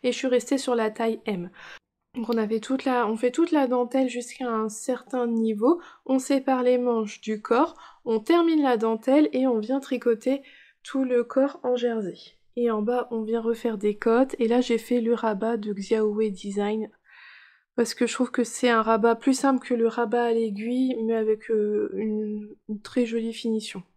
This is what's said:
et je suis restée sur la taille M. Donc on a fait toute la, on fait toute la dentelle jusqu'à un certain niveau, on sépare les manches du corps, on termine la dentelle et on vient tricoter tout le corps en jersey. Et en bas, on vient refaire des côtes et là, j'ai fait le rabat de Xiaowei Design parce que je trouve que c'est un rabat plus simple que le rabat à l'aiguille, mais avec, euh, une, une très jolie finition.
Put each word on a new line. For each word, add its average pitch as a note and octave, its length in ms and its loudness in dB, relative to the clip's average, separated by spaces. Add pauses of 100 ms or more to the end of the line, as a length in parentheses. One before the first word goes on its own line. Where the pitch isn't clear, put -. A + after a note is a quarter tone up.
et B3+ 100 2
je - 40 -4
suis C4+ 100 -2
restée B3+ 300 2
sur B3+ 180 0
la A#3 160 0
taille A3+ 340 -2
M. F3+ 240 -4 (640)
Donc A3+ 140 -6
on A#3 80 0
a G#3+ 100 0
fait A3 120 -2
toute C4 260 -2
la, B3 220 2
on A3 100 -2
fait B3 140 0
toute E4+ 200 2
la C#4+ 160 4
dentelle B3 400 2
jusqu'à A#3+ 400 -8
un A3 220 -2
certain B3 580 -4
niveau, A3+ 540 2 (240)
on C4 140 2
sépare C4 440 0
les B3 140 4
manches A#3 440 -2
du G#3+ 200 -6
corps, B3 340 2 (300)
on A3+ 140 0
termine E4 420 4
la B3+ 160 4
dentelle A3+ 560 2
et B3+ 120 2
on A#3+ 140 2
vient B3 200 -2
tricoter B3+ 600 -2 (420)
tout C4+ 200 -2
le B3 200 2
corps C4+ 380 0
en B3 140 0
jersey. A3+ 400 -2 (400)
Et A#3+ 160 0
en G#3+ 100 0
bas, A#3+ 300 -2
on A3+ 100 -4
vient A3+ 200 -2
refaire A3+ 360 -2
des G#3 200 -2
côtes A#3+ 420 2
et A3+ 80 2
là, A#3+ 140 4
j'ai A#3 180 0
fait A#3+ 220 0
le A3+ 120 2
rabat A3 440 -2
de G#3 160 -6
Xiaowei G#3+ 580 0
Design G3+ 580 -4 (880)
parce A3+ 180 0
que A#3+ 140 0
je - 60 -4
trouve B3 180 -2
que B3 120 0
c'est A#3 260 0
un A3+ 120 4
rabat A3+ 340 4
plus B3+ 200 2
simple C4 300 0
que B3 100 -2
le A3+ 120 2
rabat A#3 360 0
à A#3 100 2
l'aiguille, A3+ 720 -2
mais A3+ 100 0
avec, A3 360 -2
euh, G#3 420 0
une, G#3+ 560 -4 (180)
une G#3 140 -8
très - 240 -2
jolie A3+ 260 -4
finition. A3 500 -6 (160)